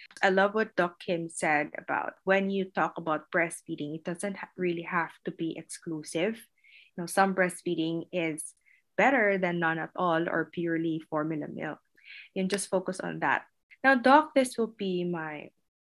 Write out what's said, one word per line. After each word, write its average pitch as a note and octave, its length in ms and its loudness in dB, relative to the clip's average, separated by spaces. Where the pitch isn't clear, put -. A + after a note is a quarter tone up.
I G3 80 6
love G3 240 4
what A3 240 -2
Doc F3 240 0
Kim E3+ 240 -2
said D#3 480 0
about - 500 -6
when G3 300 2
you F#3+ 160 -2
talk E3 320 -2
about D#3 320 -4
breastfeeding, E3 640 -4
it - 80 -18
doesn't F#3+ 320 -6
ha-, - 200 -14
really E3+ 280 -2
have E3 260 -2
to F3 80 -6
be E3 240 -6
exclusive. E3 800 -4
You F3+ 100 -8
know, E3+ 60 -8
some G3 240 4
breastfeeding E3+ 800 0
is E3 400 -4
better G#3+ 420 4
than F3 220 0
none D#3+ 200 0
at D#3 160 -6
all E3+ 340 0
or D#3+ 240 0
purely E3 560 -2
formula D#3 420 -2
milk. D#3 280 -8
You F#3+ 140 -2
just F#3+ 220 -2
focus F#3 300 -2
on E3 200 -6
that. D3 240 0
Now, C4+ 120 8
Doc, C4+ 380 6
this C4 240 2
will A3+ 160 -2
be F#3 300 -2
my D#3+ 480 -6